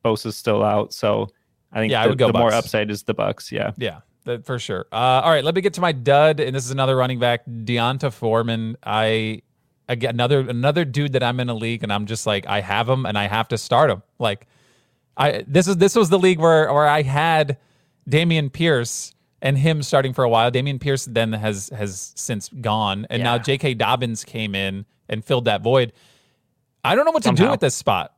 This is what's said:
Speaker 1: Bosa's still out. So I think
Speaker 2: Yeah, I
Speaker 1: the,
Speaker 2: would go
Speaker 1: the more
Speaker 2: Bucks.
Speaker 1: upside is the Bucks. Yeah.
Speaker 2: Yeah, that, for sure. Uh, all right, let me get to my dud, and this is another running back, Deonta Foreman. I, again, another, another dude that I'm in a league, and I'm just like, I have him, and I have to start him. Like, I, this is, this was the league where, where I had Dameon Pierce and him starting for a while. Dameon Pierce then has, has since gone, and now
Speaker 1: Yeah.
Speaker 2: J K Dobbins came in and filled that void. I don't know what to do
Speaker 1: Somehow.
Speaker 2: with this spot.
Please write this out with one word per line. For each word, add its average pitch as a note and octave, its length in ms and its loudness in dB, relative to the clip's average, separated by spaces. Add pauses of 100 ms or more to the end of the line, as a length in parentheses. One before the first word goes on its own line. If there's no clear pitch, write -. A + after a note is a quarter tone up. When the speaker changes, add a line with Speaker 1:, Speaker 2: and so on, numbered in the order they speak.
Speaker 1:
Bosa's A2 320 -2
still G#2 280 0
out. G#2 300 -2
So G#2+ 340 -2 (440)
I A2 80 -6
think A2 100 0
Speaker 2:
Yeah, A#2 100 2
I A2+ 40 2
Speaker 1:
the, A#2 60 4
Speaker 2:
would C3 80 -2
go B2 100 4
Speaker 1:
the B2 100 2
more A#2 120 4
Speaker 2:
Bucks. A2+ 160 0
Speaker 1:
upside G#2+ 240 -2
is G2+ 120 -8
the - 100 -6
Bucks. - 400 -4
Yeah. G#2 240 -4
Speaker 2:
Yeah, F2 240 -8 (240)
that, A#2+ 220 -8
for B2+ 120 -6
sure. F#2+ 340 -8
Uh, - 40 -6
all B2+ 340 2
right, C#3+ 140 2
let E3 100 -2
me F#3+ 60 0
get F#3+ 140 -2
to F3 80 -10
my E3+ 100 0
dud, C#3+ 480 4
and C3 160 -2
this B2+ 80 -4
is B2 60 -10
another C3 260 0
running B2+ 220 0
back, A#2+ 280 0
Deonta A#2+ 680 -2
Foreman. A2+ 720 -2
I, A2 580 -2 (460)
again, A#2+ 260 -2
another, B2 260 2
another C3 460 0
dude C#3+ 280 -4
that B2+ 80 2
I'm B2 180 -2
in B2 100 -4
a A#2 40 -4
league, A2+ 280 -6
and G#2 100 -4
I'm G#2 140 -2
just A2+ 200 -6
like, G2+ 200 0
I G2+ 140 -2
have G#2 280 -2
him, C3 160 0
and G#2 140 -2
I G2+ 80 -2
have G#2+ 220 -2
to A2+ 100 -4
start C3 320 2
him. G2 120 -4 (160)
Like, G#2+ 280 -4 (720)
I, C#3 280 0
this D#3+ 200 2
is, F#3+ 120 0
this G3 180 4
was G#3 120 4
the F#3 100 4
league F3+ 200 4
where, D#3+ 340 6
where D3 140 4
I D3 160 4
had D3 560 0 (500)
Dameon D#3 440 2
Pierce C#3+ 640 -2 (280)
and C3+ 160 2
him D3+ 240 2
starting C3+ 300 0
for C3 120 0
a A#2+ 40 2
while. A#2 240 4
Dameon C3+ 280 -2
Pierce C#3 260 -2
then A2+ 260 0
has, G#2+ 380 -4
has G2+ 440 -8
since - 340 -8
gone, G#2+ 640 -4
and A#2+ 120 -4
now A#2 120 0
Speaker 1:
Yeah. A#2+ 80 0
Speaker 2:
J C#3 160 -2
K C3+ 160 -2
Dobbins A#2 500 -2
came A2 300 -8
in G2 320 -4 (220)
and G#2+ 160 -6
filled B2 220 0
that G#2 160 0
void. A#2+ 300 2 (920)
I D#3+ 100 2
don't C#4 100 4
know E4 60 4
what D#4 140 -2
to A3 60 4
do F3 80 2
Speaker 1:
Somehow. G#3 120 6
Speaker 2:
with A3+ 100 -2
this C#3 140 0
spot. F#2 440 -2